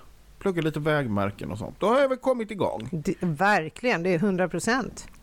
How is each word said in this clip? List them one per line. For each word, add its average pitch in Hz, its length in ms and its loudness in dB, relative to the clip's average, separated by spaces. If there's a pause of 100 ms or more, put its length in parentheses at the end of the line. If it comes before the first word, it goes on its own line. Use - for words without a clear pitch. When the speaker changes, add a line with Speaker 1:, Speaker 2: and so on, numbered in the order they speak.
(400)
Speaker 1:
Plugga 175 220 0
lite 156 180 -2
vägmärken 110 720 0
och 98 60 -6
sånt. - 220 -8
Då 175 80 2
har 247 120 4
jag 277 100 4
väl 262 80 0
kommit 247 340 -2
igång. 160 400 -2
Speaker 2:
Det, 170 280 -2
verkligen, 180 840 2
det 185 60 2
är 170 100 4
hundra 185 300 2
procent. 226 580 -2 (160)